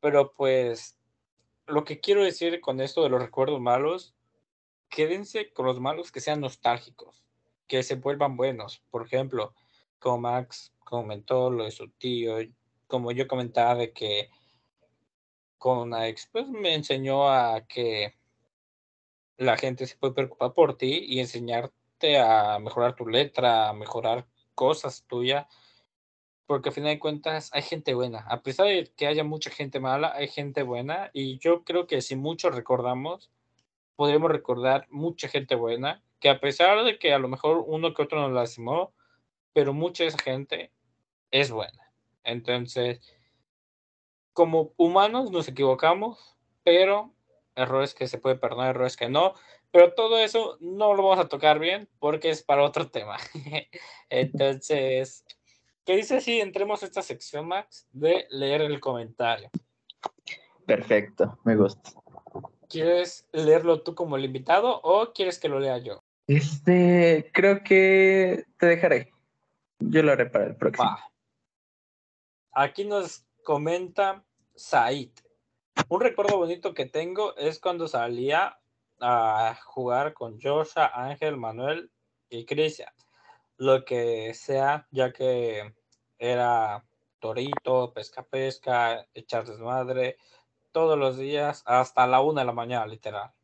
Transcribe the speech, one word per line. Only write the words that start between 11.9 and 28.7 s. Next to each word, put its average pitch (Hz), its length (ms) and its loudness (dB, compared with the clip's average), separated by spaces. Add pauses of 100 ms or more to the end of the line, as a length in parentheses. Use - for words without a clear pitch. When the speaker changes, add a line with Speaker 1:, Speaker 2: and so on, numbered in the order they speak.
Speaker 1:
tío, 117 480 -4 (500)
como 120 240 -4
yo 131 160 -4
comentaba 123 480 0
de 117 160 -4
que 104 380 -6 (1300)
con 127 200 0
una 117 300 -4
ex, 113 240 -12
pues, 254 160 -6
me 208 260 -4
enseñó 139 560 0
a 120 380 2
que 110 460 -4 (1200)
la 123 200 2
gente 131 300 -6
se - 100 -16
puede 135 180 -4
preocupar 131 400 -4
por 151 220 4
ti 139 300 -2
y 127 140 -4
enseñarte 120 1000 -2
a 110 400 4
mejorar 120 380 -2
tu 117 100 -10
letra, 120 600 2
a 107 60 -4
mejorar 110 520 -6 (300)
cosas 139 500 -2
tuyas, 127 400 -4 (1000)
porque 135 240 -2
al - 40 -14
final 147 200 -4
de 147 40 -10
cuentas 151 540 -6
hay 143 100 -4
gente 151 320 -6
buena. 120 340 -6
A 117 140 -6
pesar 139 240 0
de 190 300 0